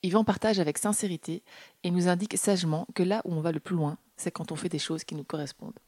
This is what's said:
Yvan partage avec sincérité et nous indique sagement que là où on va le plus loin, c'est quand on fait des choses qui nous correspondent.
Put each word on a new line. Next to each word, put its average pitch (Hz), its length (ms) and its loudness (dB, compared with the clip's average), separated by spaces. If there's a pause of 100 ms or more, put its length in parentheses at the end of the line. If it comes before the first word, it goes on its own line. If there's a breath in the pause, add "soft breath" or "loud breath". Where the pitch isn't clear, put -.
Yvan 196 220 4
partage 208 360 2
avec 151 180 2
sincérité 185 640 -2 (400 loud breath)
et 175 80 0
nous 175 180 4
indique 180 280 2
sagement 175 580 2
que - 80 2
là 202 220 2
où 180 80 -4
on 160 80 0
va 165 120 0
le 156 80 -2
plus - 160 -4
loin, 151 200 0 (200)
c'est - 140 -6
quand - 220 -8
on 160 40 -6
fait 170 140 -4
des 185 80 -4
choses 160 260 -4
qui - 100 -10
nous 143 100 -6
correspondent. - 640 -10